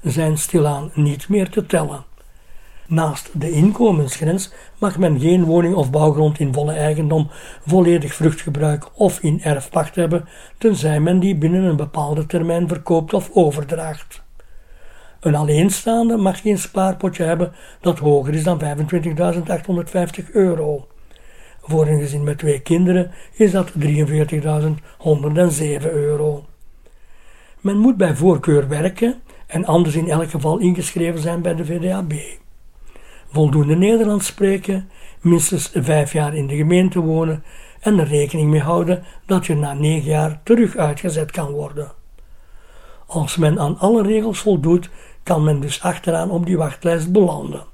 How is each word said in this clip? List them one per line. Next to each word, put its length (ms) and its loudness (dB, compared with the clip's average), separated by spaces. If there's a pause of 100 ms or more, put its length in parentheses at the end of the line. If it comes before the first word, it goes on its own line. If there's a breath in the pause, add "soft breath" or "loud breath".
zijn 360 -2
stilaan 560 -2
niet 360 -2
meer 200 0
te 160 -4
tellen. 380 -2 (840 soft breath)
Naast 460 -2
de 180 -4
inkomensgrens 1000 2 (260 loud breath)
mag 200 -2
men 220 2
geen 260 4
woning 300 2
of 160 0
bouwgrond 480 2
in 140 -2
volle 200 -2
eigendom, 560 0 (360 loud breath)
volledig 480 4
vruchtgebruik 800 -2
of 260 0
in 240 0
erfpacht 520 -2
hebben, 320 -2 (300 loud breath)
tenzij 420 2
men 200 4
die 160 2
binnen 280 2
een 120 2
bepaalde 500 -4
termijn 420 -2
verkoopt 460 -2
of 200 -2
overdraagt. 880 -2 (1000 soft breath)
Een 160 2
alleenstaande 800 2
mag 240 0
geen 180 0
spaarpotje 640 -2
hebben 280 0 (300 loud breath)
dat 180 0
hoger 340 2
is 100 -2
dan 160 0
vijfentwintigduizend 880 -2
achthonderdvijftig 840 -4
euro. 560 0 (720 soft breath)
Voor 260 2
een 120 2
gezin 240 -4
met 140 -2
twee 220 0
kinderen 520 2 (220 loud breath)
is 180 4
dat 240 0
drieënveertigduizend 1040 0 (180 soft breath)
honderdenzeven 960 0
euro. 540 -2 (1120 soft breath)
Men 180 -2
moet 200 4
bij 180 2
voorkeur 520 4
werken 540 -2 (260 soft breath)
en 180 -4
anders 300 2
in 140 -2
elk 200 0
geval 280 -2
ingeschreven 640 -2
zijn 200 -4
bij 140 -2
de 100 -6
V 160 -6
D 100 -2
A 100 -4
B. 120 -6 (1160 soft breath)
Voldoende 440 2
Nederlands 500 2
spreken, 640 -2 (320 soft breath)
minstens 520 2
vijf 400 0
jaar 220 -2
in 120 -4
de 80 -4
gemeente 440 2
wonen 440 0 (360 loud breath)
en 200 2
er 80 2
rekening 420 0
mee 120 4
houden 420 0 (220 loud breath)
dat 200 0
je 100 0
na 180 -2
negen 360 -2
jaar 340 -2
terug 320 2
uitgezet 560 -4
kan 200 -6
worden. 400 -10 (1120 soft breath)
Als 320 -4
men 220 2
aan 200 -2
alle 220 4
regels 380 0
voldoet, 500 2 (340 soft breath)
kan 200 0
men 160 2
dus 220 -6
achteraan 500 -2
op 140 -2
die 120 0
wachtlijst 540 -2
belanden. 520 0 (100)